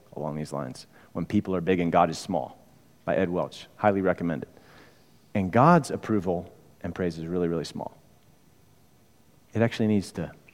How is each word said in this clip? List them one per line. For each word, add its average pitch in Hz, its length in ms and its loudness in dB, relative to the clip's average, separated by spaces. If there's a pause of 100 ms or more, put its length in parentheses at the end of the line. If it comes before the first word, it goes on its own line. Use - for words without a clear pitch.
(160)
along 76 200 -6
these 76 160 -8
lines, 69 340 -10 (260)
When 87 140 -4
People 101 280 0
Are 90 60 0
Big 90 200 2
and 82 120 0
God 87 160 6
Is 80 100 -6
Small, 78 400 -6 (460)
by - 120 0
Ed 92 120 2
Welch. 85 380 -4 (100)
Highly 98 240 2
recommend 87 440 0
it. - 40 -12 (880)
And 92 180 0
God's 147 380 6
approval 90 600 -2 (320)
and 85 120 -8
praise 85 240 -2
is 80 80 -8
really, 87 220 0
really 82 160 -2
small. - 320 -12 (1600)
It 110 80 -2
actually 113 280 2
needs 104 240 2
to 80 200 -8 (220)